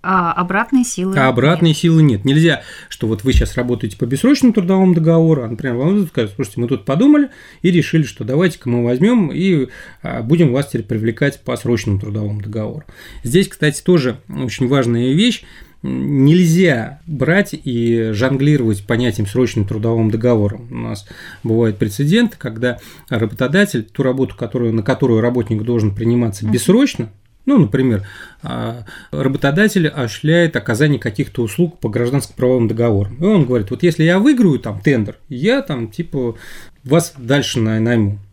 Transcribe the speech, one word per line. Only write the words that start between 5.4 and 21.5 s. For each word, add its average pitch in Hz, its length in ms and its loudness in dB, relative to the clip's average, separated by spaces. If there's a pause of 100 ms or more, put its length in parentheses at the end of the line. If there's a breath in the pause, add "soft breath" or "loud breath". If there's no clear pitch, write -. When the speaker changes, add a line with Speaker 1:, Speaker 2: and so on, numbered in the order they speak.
Speaker 2:
а, 110 40 -8
например, 120 280 -6
вам 175 320 0
скажут: 107 260 -4
"Слушайте, 123 260 -6
мы 120 80 -2
тут 127 160 -4
подумали 277 460 4 (320 loud breath)
и 185 80 4
решили, 165 320 2
что - 220 -6
давайте-ка 147 440 -2
мы 120 160 0
возьмём 160 480 2
и, 160 360 0 (340 loud breath)
а, 123 200 -8
будем 139 300 2
вас 139 140 0
теперь 120 160 -6
привлекать 120 600 -2
по 123 140 -6
срочному 107 440 -2
трудовому 104 420 -6
договору". 107 420 -8 (380 loud breath)
Здесь, 185 260 2
кстати, - 340 -4
тоже 139 360 0 (100)
очень 131 400 -4
важная 123 440 0
вещь. 220 320 0 (400 loud breath)
Нельзя 143 1200 2
брать 160 480 0
и 117 580 -2
жонглировать 127 720 0
понятием 117 400 -2
"срочным 110 400 0
трудовым 110 440 -2
договором". 110 600 0
У 123 60 -12
нас 113 300 -10 (360 loud breath)
бывают 113 360 0